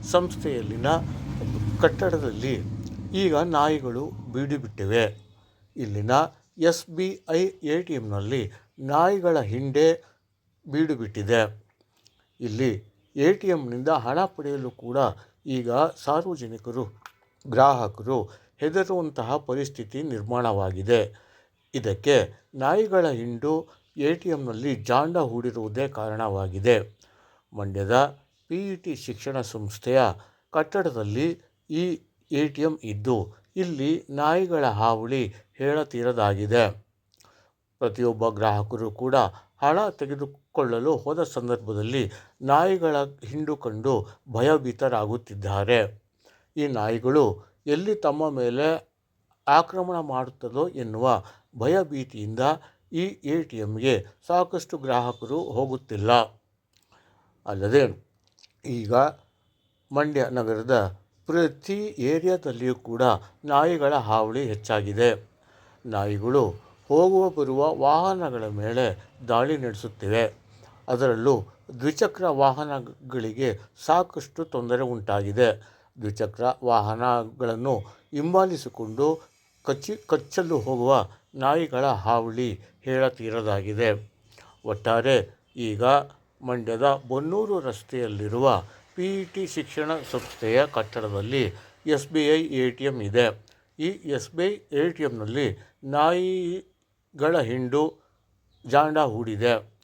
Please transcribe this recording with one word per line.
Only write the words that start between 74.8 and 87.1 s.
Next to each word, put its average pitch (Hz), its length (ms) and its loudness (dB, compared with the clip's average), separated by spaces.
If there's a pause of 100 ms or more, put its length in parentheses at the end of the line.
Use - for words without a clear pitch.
ಉಂಟಾಗಿದೆ. 104 680 0 (520)
ದ್ವಿಚಕ್ರ 107 440 -4 (200)
ವಾಹನಗಳನ್ನು 117 1080 0 (400)
ಹಿಂಬಾಲಿಸಿಕೊಂಡು 151 1080 0 (440)
ಕಚ್ಚಿ-, 208 420 -6
ಕಚ್ಚಲು 160 520 -2
ಹೋಗುವ 120 500 2 (260)
ನಾಯಿಗಳ 139 520 0
ಹಾವಳಿ 113 720 0 (200)
ಹೇಳತೀರದಾಗಿದೆ. 113 1120 -2 (720)
ಒಟ್ಟಾರೆ, 113 520 2 (400)
ಈಗ 113 280 -4 (640)
ಮಂಡ್ಯದ 117 380 -2 (220)
ಬನ್ನೂರು 175 520 -2